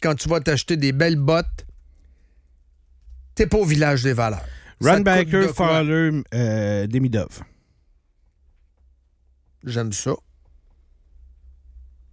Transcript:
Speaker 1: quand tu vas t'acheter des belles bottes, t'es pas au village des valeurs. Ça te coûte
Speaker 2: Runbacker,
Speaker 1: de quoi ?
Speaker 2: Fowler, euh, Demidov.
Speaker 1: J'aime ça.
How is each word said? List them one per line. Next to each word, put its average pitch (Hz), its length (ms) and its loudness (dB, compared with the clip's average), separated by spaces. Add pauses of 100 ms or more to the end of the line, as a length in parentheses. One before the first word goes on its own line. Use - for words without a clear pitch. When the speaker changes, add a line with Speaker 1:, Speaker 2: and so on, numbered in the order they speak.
Speaker 1:
quand 156 140 2
tu - 140 -6
vas 165 120 2
t'acheter 156 360 0
des 139 140 2
belles 165 240 2
bottes, 160 500 0 (1700)
t'es 214 140 0
pas 208 100 2
au 208 80 2
village 147 380 2
des 135 100 2
valeurs. 110 280 -2 (400)
Ça 127 100 4
te - 60 6
coûte 202 100 2
Speaker 2:
Runbacker, 185 400 4
Speaker 1:
de 156 60 -2
quoi ? 175 160 0
Speaker 2:
Fowler, 156 520 0 (120)
euh, 107 540 -2
Demidov. 117 520 -2 (2250)
Speaker 1:
J'aime 117 300 -6
ça. - 180 -4 (2000)